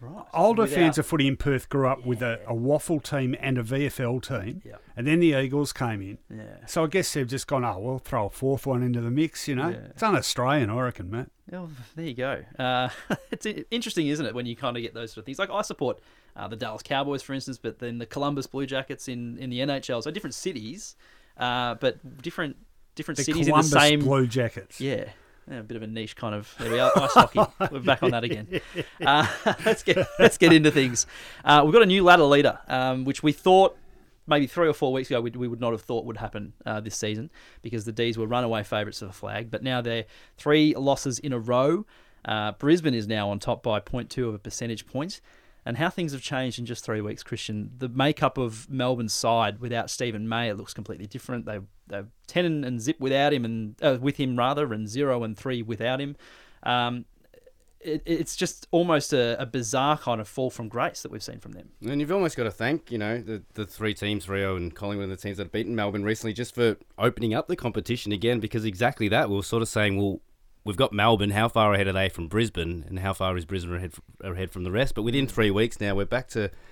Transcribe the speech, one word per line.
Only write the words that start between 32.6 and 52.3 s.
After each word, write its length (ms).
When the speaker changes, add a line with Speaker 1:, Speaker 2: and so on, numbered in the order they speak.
Speaker 1:
um, 380
which 160
we 100
thought 460
maybe 220
three 200
or 60
four 180
weeks 200
ago 100
we, 80
we 180
would 140
not 100
have 120
thought 220
would 120
happen, 360
uh, 140
this 180
season 320
because 240
the 60
D's 260
were 80
runaway 380
favourites 340
for 80
the 80
flag, 380
but 100
now 200
they're 240
three 380
losses 460
in 120
a 60
row. 480
Uh, 260
Brisbane 420
is 120
now 220
on 80
top 240
by 180
point 300
two 180
of 60
a 60
percentage 480
point. 340
And 100
how 120
things 220
have 100
changed 380
in 80
just 180
three 160
weeks, 220
Christian. 560
The 100
makeup 480
of 320
Melbourne's 460
side 440
without 300
Stephen 400
May, 200
it 80
looks 180
completely 320
different. 400
They, 120
they're 180
ten 180